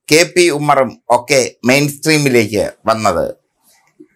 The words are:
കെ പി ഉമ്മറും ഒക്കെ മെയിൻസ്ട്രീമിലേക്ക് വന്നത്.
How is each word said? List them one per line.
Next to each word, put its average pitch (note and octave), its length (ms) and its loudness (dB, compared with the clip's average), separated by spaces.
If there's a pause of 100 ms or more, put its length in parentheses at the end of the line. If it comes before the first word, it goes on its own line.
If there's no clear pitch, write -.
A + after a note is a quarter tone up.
(120)
കെ E3 240 2
പി F3 140 4
ഉമ്മറും C#3+ 400 0 (260)
ഒക്കെ C3 340 0 (140)
മെയിൻസ്ട്രീമിലേക്ക് C3+ 1040 0 (160)
വന്നത്. G#2+ 480 -2 (800)